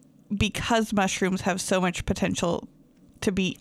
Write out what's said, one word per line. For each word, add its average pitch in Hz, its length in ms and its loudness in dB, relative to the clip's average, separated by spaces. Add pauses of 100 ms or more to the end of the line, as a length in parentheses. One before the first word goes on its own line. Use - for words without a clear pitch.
(380)
because 226 540 0
mushrooms 190 500 0
have 185 200 -2
so 185 180 0
much 180 260 -2
potential - 600 -2 (540)
to 214 100 2
be 185 300 -2